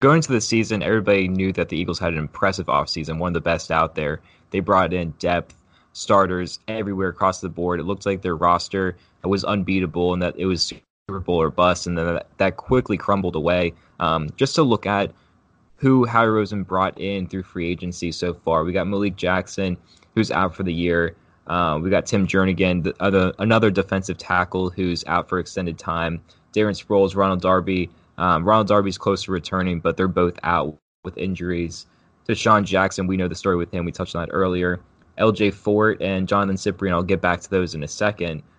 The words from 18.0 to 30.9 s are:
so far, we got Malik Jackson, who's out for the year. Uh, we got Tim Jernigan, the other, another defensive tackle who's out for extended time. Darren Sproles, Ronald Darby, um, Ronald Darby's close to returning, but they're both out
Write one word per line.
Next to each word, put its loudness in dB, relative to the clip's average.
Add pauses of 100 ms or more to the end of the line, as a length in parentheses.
so -4
far, 0
we -4
got 0
Malik -2
Jackson, -2 (380)
who's 2
out 0
for -6
the -2
year. 0 (320)
Uh, 0
we -2
got 2
Tim 0
Jernigan, 2
the -2
other, 2
another 4
defensive -2
tackle -2
who's -4
out -2
for -2
extended -6
time. -6 (320)
Darren 2
Sproles, 2
Ronald 2
Darby, 2 (260)
um, 2
Ronald 4
Darby's 2
close -2
to -6
returning, -2
but 0
they're 2
both 0
out -2 (260)